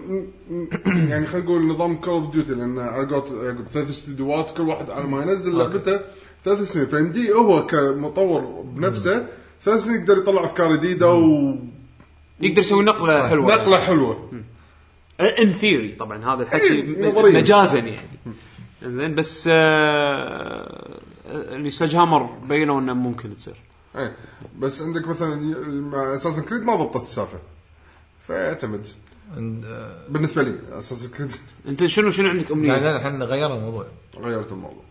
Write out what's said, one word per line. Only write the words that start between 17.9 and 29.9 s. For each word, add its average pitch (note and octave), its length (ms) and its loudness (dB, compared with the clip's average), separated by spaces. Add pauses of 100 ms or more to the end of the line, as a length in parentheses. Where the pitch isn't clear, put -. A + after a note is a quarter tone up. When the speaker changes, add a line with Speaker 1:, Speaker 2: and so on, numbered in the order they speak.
Speaker 3:
زين، C3 300 -6
بس، D#3+ 380 -4
آه، D3+ 1500 0 (260)
اللي C#3 440 -8
سلاج D#3+ 260 0
هامر E3 260 6
بينوا C3+ 580 -2
إنه C3 120 -2
ممكن A#2+ 400 -4
تصير. G2 220 -16 (420)
Speaker 1:
إيه، B2+ 200 -8 (420)
بس C#3 240 -6
عندك E3 260 -6
مثلًا E3 260 -4
ي-، D3 460 -6
مع C#3 380 -4
Assassin's D#3 300 -4
Creed A3+ 140 -4
ما A3+ 140 0
ضبطت C#3 260 -2
السالفة. F#2+ 360 -8 (880)
فيعتمد. G#2 600 -6 (500)
Speaker 2:
عند، A2+ 280 -8
آه، A2 440 -16